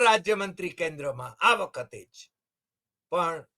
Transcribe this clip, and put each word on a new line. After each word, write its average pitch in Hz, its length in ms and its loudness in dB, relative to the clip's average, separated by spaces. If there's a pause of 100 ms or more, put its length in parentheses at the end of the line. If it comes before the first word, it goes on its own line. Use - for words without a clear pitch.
રાજ્યમંત્રી 196 800 2
કેન્દ્રમાં 139 580 -6
આ 226 160 6
વખતે 120 500 -6
જ, - 120 -20 (960)
પણ 165 260 0 (200)